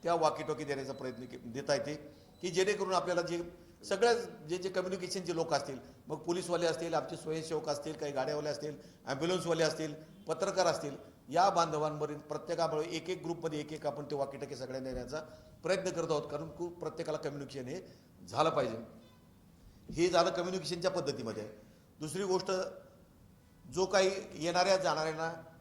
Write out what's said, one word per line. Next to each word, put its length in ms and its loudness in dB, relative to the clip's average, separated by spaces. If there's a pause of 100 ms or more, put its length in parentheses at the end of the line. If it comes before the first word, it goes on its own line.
त्या 120 2
वॉकी 280 4
टॉकी 220 -2
देण्याचा 280 -4
प्रयत्न 320 -6
के-, 200 -12
देता 300 0
येते, 400 -4 (260)
की 100 -2
जेणेकरून 440 4
आपल्याला 280 4
जे 440 -4 (220)
सगळ्या 260 6
जे, 440 -4
जे 100 -4
कम्युनिकेशन 560 -2
जे 100 -2
लोक 180 2
असतील, 260 0 (280)
मग 100 -4
पोलीसवाले 500 0
असतील, 280 0
आमचे 220 0
स्वयंसेवक 520 -2
असतील, 240 -2
काही 200 -4
गाड्यावाले 360 0
असतील, 280 -4 (300)
ॲम्ब्युलन्सवाले 560 2
असतील, 320 0 (340)
पत्रकार 380 2
असतील, 300 0 (320)
या 220 6
बांधवांवरील 680 2
प्रत्येकामुळे 680 -2
एक 240 -4
एक 140 -4
ग्रुपमध्ये 360 -4
एक 120 -8
एक 140 -6
आपण 180 -4
ते 100 -4
वॉकी 240 -4
टॉकी 180 -8
सगळ्यांना 320 -6
देण्याचा 320 -6 (420)
प्रयत्न 280 2
करत 200 -2
आहोत, 200 2
कारण 260 -4
खूप 220 -6
प्रत्येकाला 400 -4
कम्युनिकेशन 500 -6
हे 120 -6 (480)
झालं 220 4
पाहिजे. 260 2 (1160)
हे 160 4
झालं 220 6
कम्युनिकेशनच्या 600 -2
पद्धतीमध्ये. 600 -4 (500)
दुसरी 240 -4
गोष्ट, 280 2 (1200)
जो 120 4
काही 240 6 (240)
येणाऱ्या 420 6
जाणाऱ्यांना 560 0 (280)